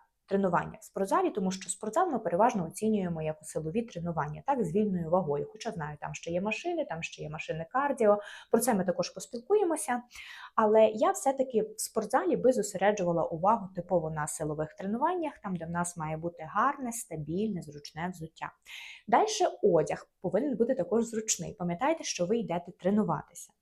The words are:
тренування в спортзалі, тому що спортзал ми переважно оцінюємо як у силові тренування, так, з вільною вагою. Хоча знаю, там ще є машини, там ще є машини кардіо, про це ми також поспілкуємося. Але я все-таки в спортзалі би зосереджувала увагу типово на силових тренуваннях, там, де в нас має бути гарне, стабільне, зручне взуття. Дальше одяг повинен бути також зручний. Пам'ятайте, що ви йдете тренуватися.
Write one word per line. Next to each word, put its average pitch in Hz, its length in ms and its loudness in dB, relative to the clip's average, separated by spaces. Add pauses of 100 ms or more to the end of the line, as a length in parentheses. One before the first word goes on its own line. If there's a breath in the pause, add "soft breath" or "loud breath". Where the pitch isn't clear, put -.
(320)
тренування 175 500 2
в - 20 -20
спортзалі, 294 460 2
тому 190 220 0
що 190 180 -8
спортзал 320 420 0
ми 247 80 0
переважно 196 480 2
оцінюємо 190 540 0
як 156 200 -4
у - 40 -20
силові 160 360 -2
тренування, 160 640 -4
так, 269 200 2
з 143 60 -2
вільною 185 380 2
вагою. 147 420 2
Хоча - 200 -8
знаю, 151 300 -6
там 156 120 -8
ще - 180 -8
є 180 100 0
машини, 311 440 -2
там 165 180 -6
ще - 180 -12
є 151 80 -8
машини 160 420 -6
кардіо, 254 480 4 (320 loud breath)
про 240 100 6
це 240 120 2
ми 185 120 2
також 175 240 0
поспілкуємося. 294 920 0 (540 loud breath)
Але 220 300 8
я 214 260 4
все-таки 269 500 0
в 214 160 -6
спортзалі 262 580 0
би 220 180 6
зосереджувала 185 680 2
увагу 185 520 0
типово 170 340 0
на 156 180 -4
силових 156 460 -4
тренуваннях, 285 600 -2 (100)
там, 190 120 -4
де 165 100 -8
в 165 40 -8
нас 175 280 -2
має 160 200 -4
бути 170 320 -8
гарне, 254 420 0
стабільне, 170 680 -4
зручне 151 520 -8
взуття. 156 380 -12 (560 loud breath)
Дальше 349 400 4 (160)
одяг 160 440 4 (140)
повинен 214 360 0
бути - 180 2
також 202 300 0
зручний. 220 480 -4
Пам'ятайте, 247 500 -2
що - 220 -2
ви 208 120 2
йдете 175 340 -4
тренуватися. 180 800 0 (100)